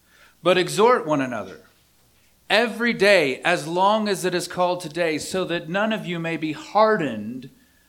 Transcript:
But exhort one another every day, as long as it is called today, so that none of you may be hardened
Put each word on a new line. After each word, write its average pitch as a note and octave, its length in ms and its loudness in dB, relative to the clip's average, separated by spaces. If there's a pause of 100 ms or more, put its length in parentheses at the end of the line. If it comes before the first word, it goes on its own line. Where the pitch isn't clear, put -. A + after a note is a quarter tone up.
(440)
But F3+ 160 4
exhort F#3 480 2
one D3+ 140 0
another G#2 400 -8 (840)
every A3+ 460 0
day, E3 480 4
as D#3+ 240 0
long G3 420 2
as F#3 160 -2
it F3+ 120 0
is F3 120 -2
called F3+ 340 -2
today, D#3+ 360 -2
so F#3 280 -4
that E3 220 -6
none G3+ 240 -2
of F#3+ 140 -6
you E3+ 140 -6
may E3 180 -4
be D#3 140 -4
hardened C#3 960 -2 (400)